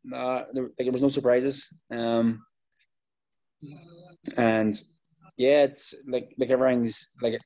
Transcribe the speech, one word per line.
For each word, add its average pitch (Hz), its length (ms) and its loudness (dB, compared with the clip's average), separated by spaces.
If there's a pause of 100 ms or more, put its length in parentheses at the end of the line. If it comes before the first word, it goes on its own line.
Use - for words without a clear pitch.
(140)
uh, 127 280 -4 (100)
there, 131 120 -4
like, - 140 -14
there 127 140 0
was 127 100 0
no 139 60 4
surprises. 131 600 0 (220)
Um, 117 540 0 (1900)
and 110 440 0 (560)
yeah, 139 280 6
it's - 300 -6 (120)
like, 127 320 -6
like, 127 120 0
everything's 127 580 2 (140)
like 117 240 -2